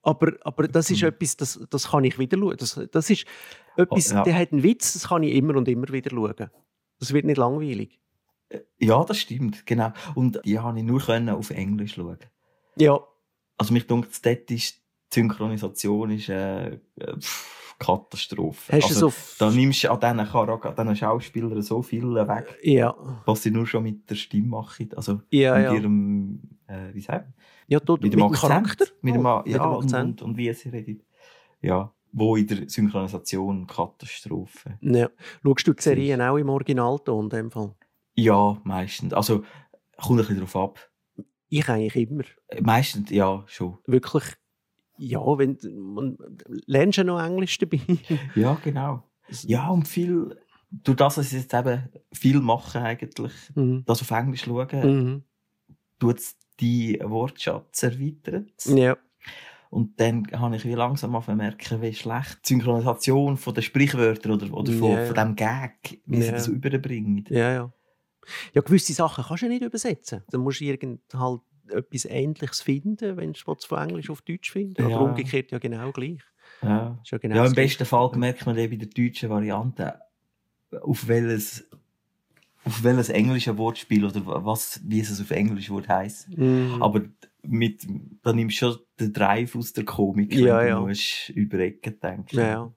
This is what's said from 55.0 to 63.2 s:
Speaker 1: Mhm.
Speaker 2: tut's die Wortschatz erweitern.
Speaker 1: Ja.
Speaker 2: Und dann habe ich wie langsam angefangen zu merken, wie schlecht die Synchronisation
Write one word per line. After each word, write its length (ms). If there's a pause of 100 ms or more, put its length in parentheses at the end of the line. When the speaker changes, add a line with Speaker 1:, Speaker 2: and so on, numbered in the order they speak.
Speaker 1:
Mhm. 160 (760)
Speaker 2:
tut's 380 (220)
die 440
Wortschatz 800
erweitern. 680 (140)
Speaker 1:
Ja. 320 (720)
Speaker 2:
Und 300
dann 340
habe 220
ich 100
wie 100
langsam 400
angefangen 240
zu 40
merken, 380
wie 140
schlecht 500
die 40
Synchronisation 880